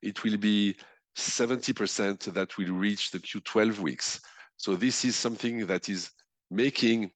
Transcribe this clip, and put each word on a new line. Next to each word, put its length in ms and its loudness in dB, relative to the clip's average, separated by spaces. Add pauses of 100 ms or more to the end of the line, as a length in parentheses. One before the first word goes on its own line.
it 220 -8
will 140 2
be 360 4 (400)
seventy 580 -2
percent 480 0 (140)
that 220 -2
will 160 -2
reach 400 0
the 80 -6
Q 220 -10
twelve 360 4
weeks. 420 -4 (360)
So 180 0
this 300 0
is 100 2
something 520 -2
that 220 -2
is 220 -6 (400)
making 640 2